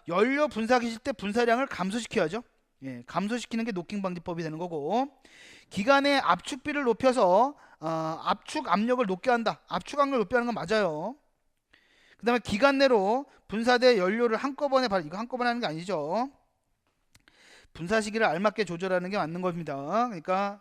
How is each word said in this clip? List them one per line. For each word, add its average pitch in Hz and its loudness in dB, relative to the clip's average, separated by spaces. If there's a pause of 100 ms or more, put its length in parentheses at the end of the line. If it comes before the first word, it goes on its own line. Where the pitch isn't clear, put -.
연료 254 2
분사 226 2
개시 226 -4
때 277 -6
분사량을 233 0
감소시켜야죠. 202 -2 (400)
예, 127 -12
감소시키는 226 -4
게 233 -4
노킹 185 -6
방지법이 175 -6
되는 156 -6
거고. 175 -2 (600)
기관의 277 4
압축비를 277 -2
높여서, 240 4 (260)
어, 160 -4
압축 226 -2
압력을 233 2
높게 190 -2
한다. 220 0
압축 185 -6
압력을 277 2
높게 214 0
하는 240 0
건 - -6
맞아요. 180 -2 (1040)
그다음에 233 2
기관 269 2
내로 247 2 (220)
분사된 240 4
연료를 220 2
한꺼번에 262 0
발-, 190 0
이거 156 -10
한꺼번에 240 -2
하는 240 -2
게 214 -2
아니죠. 170 -4 (1400)
분사 185 -2
시기를 214 0
알맞게 202 0
조절하는 180 -2
게 208 -2
맞는 170 -4
겁니다. 170 -4
그러니까, 196 -4